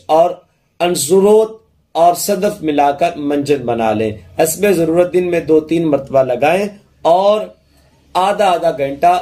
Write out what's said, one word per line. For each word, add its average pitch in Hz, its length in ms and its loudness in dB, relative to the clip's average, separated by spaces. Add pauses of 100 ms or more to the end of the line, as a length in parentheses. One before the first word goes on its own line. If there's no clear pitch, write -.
और 165 200 4 (500)
अंजुरोत 190 840 2 (340)
और 170 220 4
सदफ 196 460 -4
मिलाकर 147 560 0
मंजन 143 460 -2
बना 117 280 -2
लें। 107 260 -4 (200)
हस्बे 180 340 0
ज़रूरत 165 340 0
दिन 180 180 -2
में 170 220 -4
दो 156 140 4
तीन 165 240 -4
मरतबा 135 380 0
लगाएं 147 460 0 (360)
और 196 480 0 (640)
आधा 196 320 0
आधा 165 240 0
घंटा 143 500 0